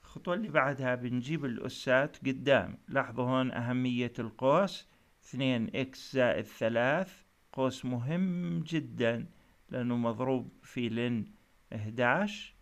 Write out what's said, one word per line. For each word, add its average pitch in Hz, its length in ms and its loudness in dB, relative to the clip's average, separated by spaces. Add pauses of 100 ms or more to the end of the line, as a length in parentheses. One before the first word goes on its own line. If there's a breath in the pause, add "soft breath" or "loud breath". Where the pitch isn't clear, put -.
الخطوة - 340 -6
اللي 214 140 -4
بعدها 135 460 2
بنجيب 123 500 -2
الأسات 131 720 0 (120)
قدام. 131 500 4 (100)
لاحظوا 123 360 0
هون 131 260 2
أهمية 123 680 0
القوس، 135 720 0 (360 soft breath)
اثنين 123 520 0
إكس - 360 -6
زائد 113 320 2
ثلاث، 120 800 0 (280)
قوس 131 320 -2
مهم 170 760 -2
جدًا 120 680 -2 (420 soft breath)
لأنه 123 280 -2
مضروب 127 540 0 (120)
في 120 260 -4
لن 117 440 -2 (420)
احداش 123 880 0